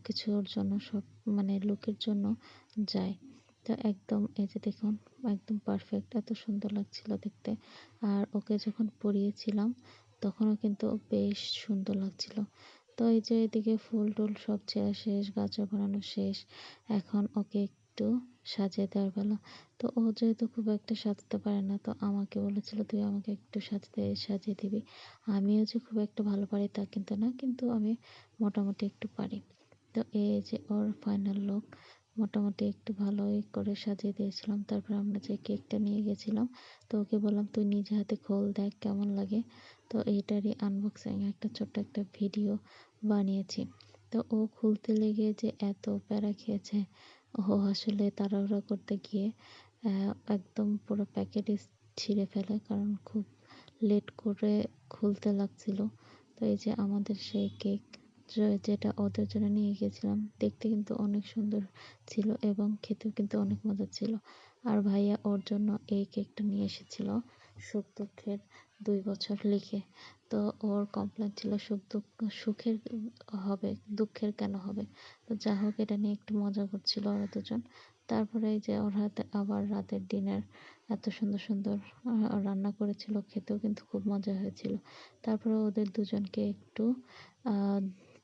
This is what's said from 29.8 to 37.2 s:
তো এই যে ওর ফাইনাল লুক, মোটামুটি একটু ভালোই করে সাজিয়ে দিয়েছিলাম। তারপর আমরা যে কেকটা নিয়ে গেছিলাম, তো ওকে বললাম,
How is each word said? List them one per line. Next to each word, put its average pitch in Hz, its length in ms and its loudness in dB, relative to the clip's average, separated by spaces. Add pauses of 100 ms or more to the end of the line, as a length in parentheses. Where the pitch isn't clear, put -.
তো 226 80 0 (100)
এই 208 380 2
যে 220 80 -2 (120)
ওর 208 220 2
ফাইনাল 202 480 0
লুক, 202 240 0 (540)
মোটামুটি 208 500 0
একটু 208 240 -6
ভালোই 202 500 0 (100)
করে 202 220 0
সাজিয়ে 202 380 -2
দিয়েছিলাম। 202 500 -2
তারপর 208 320 -2
আমরা 202 260 0
যে 208 160 -4
কেকটা 208 420 -4
নিয়ে 208 240 2
গেছিলাম, 214 460 0 (420)
তো 214 100 2
ওকে 208 180 2
বললাম, 208 280 2